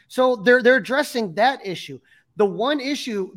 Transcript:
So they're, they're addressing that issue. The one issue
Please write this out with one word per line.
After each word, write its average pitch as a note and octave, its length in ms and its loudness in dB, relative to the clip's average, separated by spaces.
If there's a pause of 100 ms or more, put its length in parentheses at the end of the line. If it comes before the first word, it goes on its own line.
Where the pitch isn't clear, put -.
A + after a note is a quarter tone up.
So B3+ 260 2
they're, B3 260 4
they're B3 140 6
addressing A#3 600 -2
that B3 300 0
issue. D#3+ 340 -10 (380)
The G#3 80 4
one A#3 360 -2
issue A#3+ 560 -6